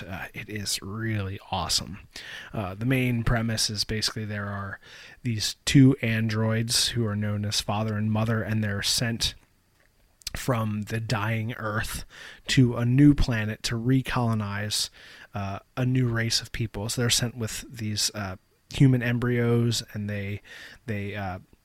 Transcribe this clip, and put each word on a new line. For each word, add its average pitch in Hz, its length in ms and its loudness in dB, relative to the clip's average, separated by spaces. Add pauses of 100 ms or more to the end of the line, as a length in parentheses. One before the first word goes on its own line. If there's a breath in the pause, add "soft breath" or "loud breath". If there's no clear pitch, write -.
uh, 82 280 -8
it 104 160 -12
is 104 320 -4
really 104 580 -4 (100)
awesome. 92 500 -2 (520 loud breath)
Uh, 98 220 -4
the 107 100 -6
main 127 400 2
premise 113 460 2
is 104 140 -2
basically 107 420 -4
there 104 220 -6
are 98 300 -8 (440 loud breath)
these 113 420 -2
two 135 380 8
androids 110 880 0
who 117 180 0
are 104 100 -2
known 104 300 -2
as - 160 -2
Father 107 340 -2
and 107 160 0
Mother, 110 300 0
and 110 200 -2
they're 101 200 -2
sent - 520 0 (1000)
from 110 480 -2
the 110 180 -4
dying 113 540 -2
Earth - 500 -4 (440 loud breath)
to 120 280 6
a 120 80 0
new 139 300 8
planet 110 480 0
to - 120 -4
recolonize, 113 1160 0 (440 loud breath)
uh, 98 260 -6 (180)
a 127 80 2
new 127 220 2
race 113 340 0
of - 100 -16
people. 107 380 -4
So - 100 -4
they're 120 100 2
sent 123 280 0
with - 320 -6
these, 107 440 -2
uh, 98 220 -8 (380)
human 131 280 6
embryos, 120 920 2
and 104 180 -6
they, 101 320 -6 (440 loud breath)
they, 101 280 -6
uh, 95 240 -6 (260)